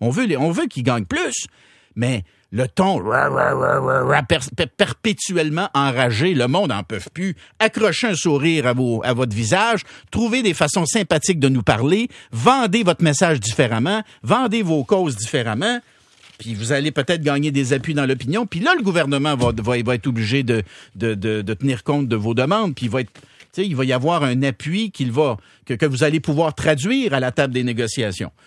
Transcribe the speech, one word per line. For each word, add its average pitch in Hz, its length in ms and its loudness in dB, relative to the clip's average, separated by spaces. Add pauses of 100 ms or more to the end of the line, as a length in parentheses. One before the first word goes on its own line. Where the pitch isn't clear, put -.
on 117 100 0
veut 226 160 0
les, 160 100 0
on 151 140 0
veut 269 160 -2
qu'ils 135 160 -6
gagnent 117 220 0
plus, 302 420 -4 (480)
mais 117 300 -2 (260)
le 123 160 -2
ton, 185 320 2
ra, 127 300 0
ra, 131 260 0
ra, 131 260 0
ra, 131 240 0
ra, 143 200 2
per-, - 320 0
per-, 165 100 -2 (100)
perpétuellement 175 960 -2
enragé, 135 600 2
le 127 140 2
monde 170 240 0
en 101 100 -4
peut 104 160 -8 (140)
plus. 185 240 -6 (240)
Accrochez 220 480 2
un 190 80 0
sourire 151 500 2
à 123 60 4
vos, 120 320 0
à 127 80 2
votre 120 240 0
visage, 190 460 2 (280)
trouvez 233 320 0
des 196 100 2
façons 165 320 0
sympathiques 175 540 0
de 135 100 4
nous 127 140 2
parler, 151 460 2 (240)
vendez 226 500 4
votre 175 220 2
message 156 340 4
différemment, 120 640 0 (220)
vendez 226 380 2
vos 160 200 0
causes 175 340 0
différemment, 123 640 -2 (580)
puis 113 180 -10
vous 113 160 -4
allez 143 180 0
peut-être 156 320 -2
gagner 143 300 0
des 135 200 0
appuis 143 220 -2
dans 143 120 0
l'opinion, 135 400 -2
puis 170 120 -8
là, 320 180 2
le 277 60 -2
gouvernement 147 540 0
va, 120 200 2
va, 120 240 -2
va 123 140 0
être 127 140 -4
obligé 117 340 0
de, 113 220 0 (320)
de, 110 180 -2
de, 107 280 -2
de 107 120 -4
tenir 131 300 -2
compte 143 240 0
de 113 80 0
vos 110 180 -2
demandes, 160 400 0
puis - 120 -6
il 107 40 -4
va 127 120 -2
être, 107 100 -14
tu - 500 -10
sais, 208 60 -4
il 147 80 -4
va 131 80 0
y 131 80 0
avoir 147 320 2
un 131 180 2
appui 175 480 -4
qu'il 123 220 -4
va, 131 240 2 (280)
que, 127 100 -6
que 151 120 0
vous 131 160 -2
allez 156 160 4
pouvoir 151 380 0
traduire 156 580 0
à 131 60 0
la 127 100 -2
table 135 240 0
des 127 80 0
négociations. 110 720 -4 (140)